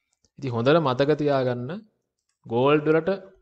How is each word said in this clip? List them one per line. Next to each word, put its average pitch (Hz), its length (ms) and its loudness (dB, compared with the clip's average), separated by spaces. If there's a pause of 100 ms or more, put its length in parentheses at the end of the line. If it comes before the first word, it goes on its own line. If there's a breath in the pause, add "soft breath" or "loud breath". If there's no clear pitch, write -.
(400)
ඉතින් 135 120 -8
හොඳට 123 280 2
මතක 143 380 0
තියාගන්න 131 540 -2 (760)
ගෝල්ඩ් 143 400 2
වලට 160 260 2 (300)